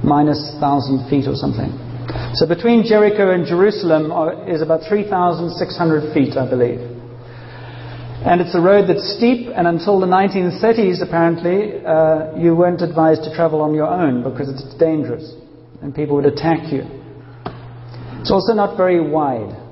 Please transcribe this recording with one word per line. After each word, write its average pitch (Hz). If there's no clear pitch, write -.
Minus 147
thousand 139
feet 135
or 139
something. 135
So 165
between 220
Jericho 208
and 180
Jerusalem 175
are, 170
is 160
about 160
three 208
thousand 175
six -
hundred 156
feet, 131
I 131
believe. 120
And 180
it's 175
a 175
road 185
that's -
steep, 240
and 175
until 170
the 185
nineteen 185
thirties, 214
apparently, 170
uh, 160
you 165
weren't 175
advised 160
to 151
travel 156
on 151
your 151
own 147
because 135
it's -
dangerous, 151
and 139
people 143
would 143
attack 147
you. -
It's -
also 196
not 208
very 180
wide. 139